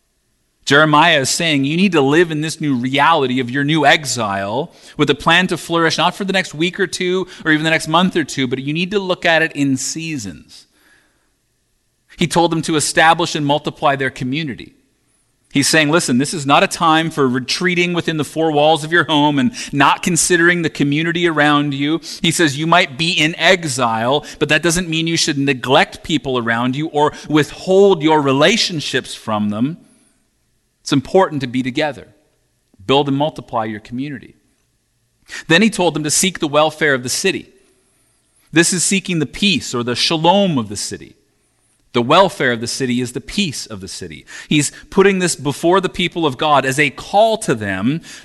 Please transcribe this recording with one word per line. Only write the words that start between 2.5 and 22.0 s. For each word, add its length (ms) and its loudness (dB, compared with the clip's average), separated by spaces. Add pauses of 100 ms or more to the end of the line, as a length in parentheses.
new 140 -2
reality 640 0
of 120 -4
your 140 -2
new 220 2
exile 880 -2 (240)
with 120 2
a 60 2
plan 320 2
to 100 -4
flourish, 400 0
not 180 0
for 100 -8
the 80 -4
next 220 -4
week 260 -4
or 80 0
two 400 -4 (160)
or 80 2
even 120 2
the 60 0
next 180 -2
month 280 2
or 80 0
two, 240 -4
but 100 -4
you 160 -6
need 160 -4
to 80 -2
look 260 -4
at 180 4
it 100 -2
in 240 0
seasons." 880 -10 (1500)
He 80 2
told 240 2
them 120 0
to 140 -2
establish 600 2
and 100 -2
multiply 500 0
their 140 -2
community. 640 -8 (760)
He's 160 2
saying, 220 2
"Listen, 300 2
this 160 -2
is 100 -6
not 180 4
a 40 4
time 440 0
for 160 0
retreating 680 0
within 240 -2
the 60 -2
four 280 -2
walls 320 2
of 80 -6
your 120 4
home 340 2
and 160 2 (180)
not 300 2
considering 580 2
the 80 -2
community 580 0
around 460 2
you." 300 -2 (180)